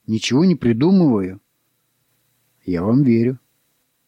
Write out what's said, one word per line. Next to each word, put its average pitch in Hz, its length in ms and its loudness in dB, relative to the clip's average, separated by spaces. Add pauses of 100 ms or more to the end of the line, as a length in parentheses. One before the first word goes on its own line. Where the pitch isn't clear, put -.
ничего 117 380 -2
не 185 120 2
придумываю". 117 840 0 (1300)
"Я 87 180 -4
вам 120 200 0
верю". 120 360 0 (680)